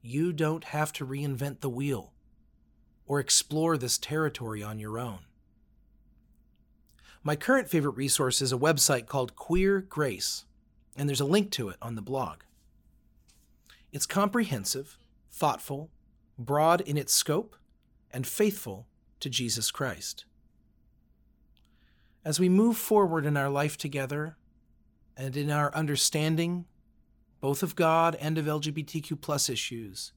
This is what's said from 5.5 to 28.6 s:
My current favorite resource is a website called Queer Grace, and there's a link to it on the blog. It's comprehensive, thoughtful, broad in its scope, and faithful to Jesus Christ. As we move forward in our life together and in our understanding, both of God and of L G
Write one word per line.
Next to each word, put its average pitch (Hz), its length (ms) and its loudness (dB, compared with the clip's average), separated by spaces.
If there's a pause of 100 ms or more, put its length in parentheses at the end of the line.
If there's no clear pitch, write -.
My 151 120 0
current 247 320 2
favorite 143 300 2
resource 135 440 2
is 131 120 0
a 127 40 0
website 139 480 4
called 127 300 -4
Queer 190 460 2
Grace, 139 640 -4 (500)
and 143 140 -2
there's 135 100 0
a 139 60 2
link 202 260 2
to 117 160 -4
it 90 140 -10
on 117 140 -8
the 107 60 -8
blog. 113 360 -4 (1500)
It's 143 140 -4
comprehensive, 170 920 0 (320)
thoughtful, 143 600 -2 (480)
broad 151 420 4
in 143 160 -2
its 143 180 0
scope, - 440 0 (540)
and 127 140 -6
faithful 120 600 0 (320)
to 147 100 -6
Jesus 117 420 -2
Christ. - 520 -6 (2000)
As 156 160 -2
we 180 80 6
move 214 300 6
forward 170 480 4
in 147 100 2
our 139 140 0
life 143 280 0
together 147 600 -6 (800)
and 131 180 -6
in 147 160 -2
our 147 240 2
understanding, 160 880 0 (800)
both 139 200 0
of 160 140 -2
God 165 460 4
and 156 160 -2
of 151 100 -2
L 151 120 0
G 151 120 -4